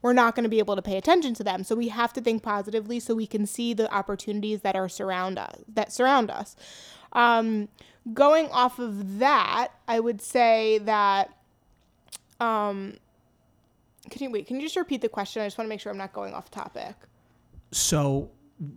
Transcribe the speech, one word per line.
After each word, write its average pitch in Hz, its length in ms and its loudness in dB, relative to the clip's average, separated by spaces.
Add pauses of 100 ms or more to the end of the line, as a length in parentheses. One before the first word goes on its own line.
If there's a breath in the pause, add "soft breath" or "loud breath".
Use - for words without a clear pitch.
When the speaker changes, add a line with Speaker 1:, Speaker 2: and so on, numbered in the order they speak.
Speaker 1:
we're 247 120 4
not 240 220 6
gonna 233 140 0
be 220 100 2
able 202 160 0
to 190 60 -2
pay 196 160 -4
attention 311 380 4
to - 80 -8
them. 190 200 -4
So 220 120 -2
we 233 120 -2
have 233 260 -2
to 269 80 -6
think 226 220 0
positively 214 560 -4
so 233 160 -2
we 220 120 -4
can 208 180 -2
see 233 280 -4
the 220 200 0
opportunities 208 680 -4
that 190 140 0
are 190 140 -2
surround 185 500 -4
us, - 160 -10 (180)
that 220 200 -2
surround 254 360 4
us. - 260 -10 (580 loud breath)
Um, 226 560 2 (440 soft breath)
going 294 360 6
off 247 300 2
of 202 400 -6
that, 247 500 2 (180)
I 233 140 2
would 226 200 -2
say 226 580 4
that, 202 500 2 (1080)
um, 208 580 -2 (1120)
can - 140 -12
you, 262 80 -8
wait, 214 160 -6
can 247 100 -6
you 277 60 -6
just 311 120 -8
repeat 339 260 -2
the 226 80 0
question? 214 320 -6
I 214 60 -4
just 196 100 -10
wanna 220 120 -8
make 214 100 -10
sure 208 120 -10
I'm 202 60 -10
not 190 160 -12
going 202 200 -10
off - 180 -14
topic. - 440 -12 (760)
Speaker 2:
So 143 600 0 (460)